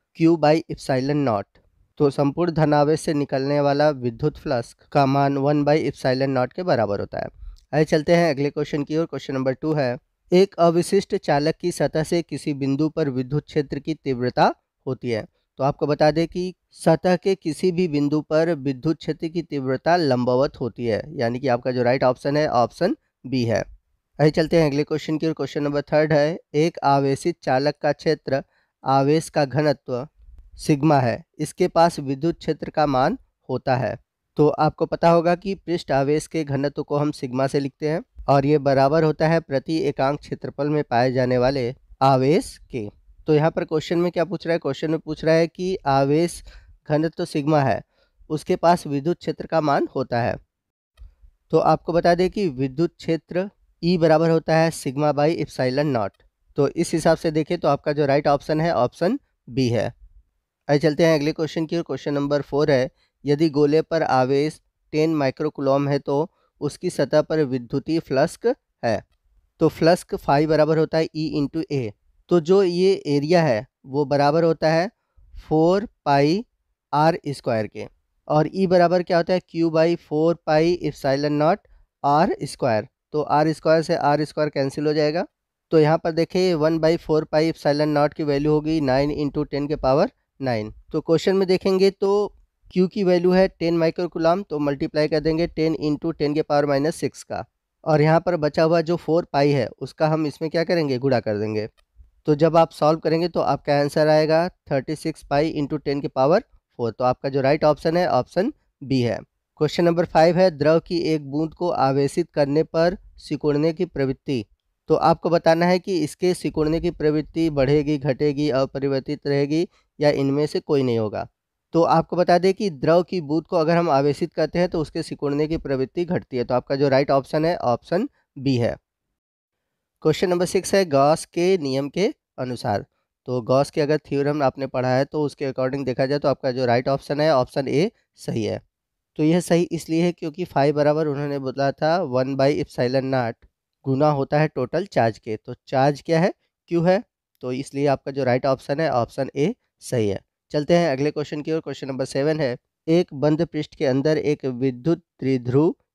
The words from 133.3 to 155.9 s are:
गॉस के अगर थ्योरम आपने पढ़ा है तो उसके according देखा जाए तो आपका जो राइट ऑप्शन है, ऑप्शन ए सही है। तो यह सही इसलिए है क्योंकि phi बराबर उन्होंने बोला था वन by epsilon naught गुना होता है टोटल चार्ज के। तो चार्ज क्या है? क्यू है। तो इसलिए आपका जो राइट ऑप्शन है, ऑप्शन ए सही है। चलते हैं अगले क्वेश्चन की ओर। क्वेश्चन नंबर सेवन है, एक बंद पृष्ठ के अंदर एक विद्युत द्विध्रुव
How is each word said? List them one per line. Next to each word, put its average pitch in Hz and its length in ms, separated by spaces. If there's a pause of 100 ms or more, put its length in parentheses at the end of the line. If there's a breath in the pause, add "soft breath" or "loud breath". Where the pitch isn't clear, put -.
गॉस 127 280
के - 100
अगर 151 200
थ्योरम 143 420
आपने 135 260
पढ़ा 127 200
है 127 160
तो 151 180
उसके 139 280
according 131 360
देखा 131 200
जाए 143 120
तो 147 100
आपका 135 240
जो 127 140
राइट 120 220
ऑप्शन 139 320
है, 156 120
ऑप्शन 131 360
ए 151 220 (260)
सही - 280
है। 104 160 (580)
तो 160 40
यह 160 180
सही 170 220 (100)
इसलिए 160 300
है 175 100
क्योंकि 170 340
phi 143 260
बराबर 147 340
उन्होंने 143 340
बोला 135 320
था 156 320
वन 131 320
by 135 200
epsilon 131 560
naught 120 220 (500)
गुना 139 260
होता 143 300
है 156 80
टोटल 147 400
चार्ज 117 300
के। 107 180
तो - 180 (120)
चार्ज 139 360
क्या 165 180
है? 185 120 (380)
क्यू 170 120
है। 185 200 (400)
तो 127 100
इसलिए 139 340
आपका 139 260
जो 135 120
राइट 123 220
ऑप्शन 139 340
है, 160 120
ऑप्शन 123 440
ए 165 180 (280)
सही 113 260
है। 98 120 (320)
चलते 151 220
हैं 170 180
अगले 139 180
क्वेश्चन 147 320
की 156 100
ओर। 160 80
क्वेश्चन 143 280
नंबर 135 160
सेवन 151 360
है, 127 160 (300)
एक 170 280
बंद 151 300
पृष्ठ 151 300
के 151 120
अंदर 139 320
एक 147 280
विद्युत 131 520
द्विध्रुव 131 760 (200)